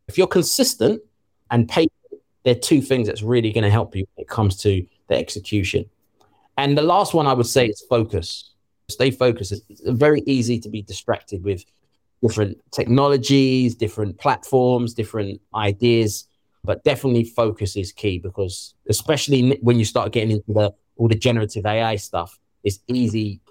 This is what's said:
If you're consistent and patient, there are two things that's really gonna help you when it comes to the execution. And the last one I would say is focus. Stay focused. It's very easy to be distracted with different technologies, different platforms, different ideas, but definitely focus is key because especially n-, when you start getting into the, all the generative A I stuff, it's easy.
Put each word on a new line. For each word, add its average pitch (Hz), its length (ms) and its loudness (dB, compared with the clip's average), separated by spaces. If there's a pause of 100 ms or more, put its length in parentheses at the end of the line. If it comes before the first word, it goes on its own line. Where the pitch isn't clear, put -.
If - 100 -10
you're 180 100 4
consistent 185 760 0 (500)
and 120 160 2
patient, 165 240 2 (520)
there 123 120 4
are - 40 -4
two 147 220 2
things 127 260 0
that's 110 140 -6
really 113 300 0
gonna 104 180 2
help 110 260 2
you 95 100 -4 (100)
when - 80 -14
it - 60 -16
comes 101 280 0
to 98 280 0 (220)
the - 80 0
execution. - 720 -4 (720)
And 143 200 2
the 147 40 2
last 180 320 2
one 156 140 2
I 131 60 4
would 120 140 2
say 123 200 2
is 104 140 -6
focus. 107 720 -2 (360)
Stay 131 240 0
focused. 120 400 0
It's - 340 -12
very 139 400 4
easy 120 340 0
to 104 100 -12
be 107 120 -10
distracted 98 640 -8
with 95 220 -4 (560)
different 107 360 0 (140)
technologies, 131 1040 2
different 104 420 -4
platforms, 127 760 0
different 104 480 -6 (120)
ideas, 107 720 0 (360)
but 98 200 -4
definitely 123 420 2
focus 107 500 -2
is 95 160 -6
key 92 280 -4
because 92 540 -8 (140)
especially 131 640 0
n-, - 100 -2
when 120 160 4
you 110 80 2
start 104 280 -2
getting 110 180 0
into 107 220 -4
the, 104 200 2 (240)
all 117 100 2
the 113 80 2
generative 110 500 0
A 107 160 0
I 113 160 -2
stuff, - 420 -8 (240)
it's 101 240 -4
easy. 110 640 -2